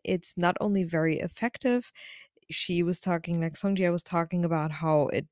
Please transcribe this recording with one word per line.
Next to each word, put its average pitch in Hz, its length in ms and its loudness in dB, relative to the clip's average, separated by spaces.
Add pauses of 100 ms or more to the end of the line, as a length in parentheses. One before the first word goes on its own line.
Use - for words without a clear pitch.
It's - 320 -2
not 175 240 2
only 196 240 2
very 160 340 2
effective, 247 720 -2 (600)
she 175 320 0
was 175 180 0
talking, 170 400 -2
like, 165 140 -2
Songjia 190 360 0
was 170 120 0
talking 170 420 0
about 160 260 0
how 151 380 2
it - 240 -2